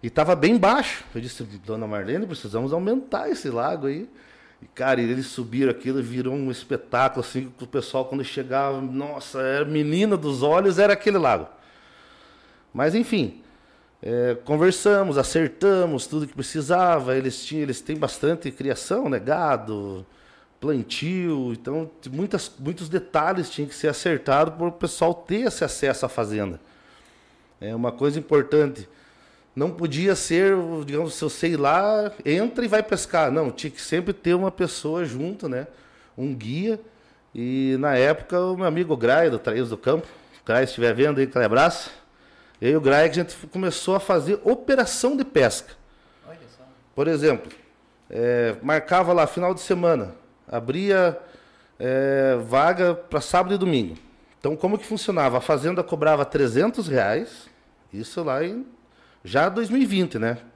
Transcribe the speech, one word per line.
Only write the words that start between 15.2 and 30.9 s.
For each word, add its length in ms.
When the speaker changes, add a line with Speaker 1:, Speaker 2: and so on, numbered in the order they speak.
Speaker 1:
tudo 220
que 60
precisava. 840
Eles 280
tinham, 180
eles 180
têm 160
bastante 560
criação, 560
né? 100
Gado, 880
plantio, 920
então 380
muitas, 480
muitos 320
detalhes 640
tinham 180
que 60
ser 140
acertados 680
para 140
o 20
pessoal 420
ter 280
esse 240
acesso 420
à 20
fazenda. 520
É 140
uma 160
coisa 260
importante. 720
Não 160
podia 460
ser, 380
digamos, 280